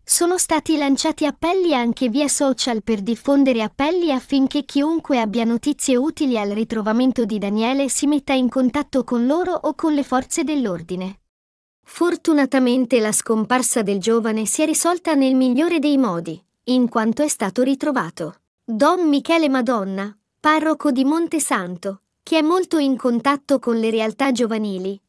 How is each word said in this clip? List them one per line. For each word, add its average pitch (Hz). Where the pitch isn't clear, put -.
sono 349
stati 320
lanciati 294
appelli 339
anche 240
via 285
social 254
per 214
diffondere 254
appelli 311
affinché 269
chiunque 294
abbia 220
notizie 247
utili 269
al 202
ritrovamento 220
di 214
Daniele 226
si -
metta 285
in 254
contatto 262
con 240
loro 339
o -
con 311
le 285
forze 262
dell'ordine. 185
Fortunatamente 269
la 214
scomparsa 233
del 202
giovane 220
si -
è 311
risolta 330
nel 269
migliore 269
dei 285
modi, 170
in 247
quanto 226
è 302
stato 196
ritrovato. 254
Don 311
Michele 302
Madonna, 208
parroco 311
di 262
Montesanto, 240
che 320
è -
molto 339
in 269
contatto 262
con 233
le 220
realtà 220
giovanili, 208